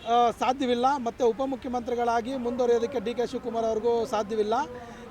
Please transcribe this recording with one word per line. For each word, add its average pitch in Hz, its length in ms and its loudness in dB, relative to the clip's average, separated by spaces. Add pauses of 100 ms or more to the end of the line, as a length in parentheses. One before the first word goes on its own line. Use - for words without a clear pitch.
(120)
ಆ, 240 180 6
ಸಾಧ್ಯವಿಲ್ಲ, 247 680 2
ಮತ್ತು 233 320 0
ಉಪಮುಖ್ಯಮಂತ್ರಿಗಳಾಗಿ 240 1080 -2
ಮುಂದುವರಿಯೋದಕ್ಕೆ 240 640 2
ಡಿ 220 140 -2
ಕೆ 240 120 0
ಶಿವಕುಮಾರ್ 226 380 -4
ಅವ್ರಿಗೂ 226 400 2
ಸಾಧ್ಯವಿಲ್ಲ. 214 500 0 (560)